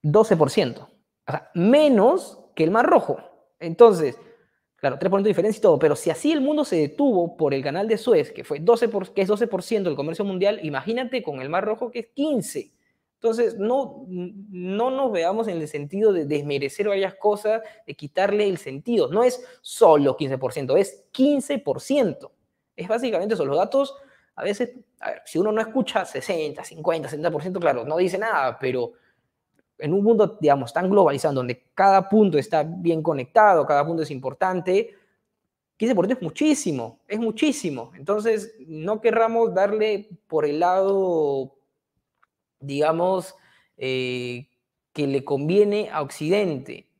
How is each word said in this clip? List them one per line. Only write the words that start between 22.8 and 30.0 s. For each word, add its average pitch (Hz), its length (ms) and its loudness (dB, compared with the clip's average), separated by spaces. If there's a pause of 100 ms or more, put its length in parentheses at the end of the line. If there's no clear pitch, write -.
básicamente 214 460 -2
eso. 170 140 -2
Los 139 100 -2
datos, 269 400 0 (380)
a - 100 -10
veces, 208 280 -4 (280)
a - 120 -8
ver, - 120 -14
si - 140 -6
uno 214 140 0
no 220 100 0
escucha 220 420 -2
sesenta, 160 600 -8
cincuenta, 160 440 -4
setenta 151 220 -4
por 151 100 -4
ciento, 185 200 -8
claro, 131 260 0
no 156 100 -4
dice 180 220 0
nada, 156 400 -2
pero 127 340 -4 (840)
en 151 160 -4
un 202 100 0